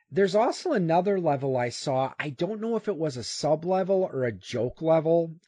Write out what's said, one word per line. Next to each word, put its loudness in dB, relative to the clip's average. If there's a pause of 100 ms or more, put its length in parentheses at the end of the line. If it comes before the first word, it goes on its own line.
(120)
there's 2
also 0
another 2
level 0
I 0
saw. -2
I -6
don't -4
know -2
if -4
it -2
was -2
a -8
sub-level 0
or -2
a 0
joke -6
level, 2 (120)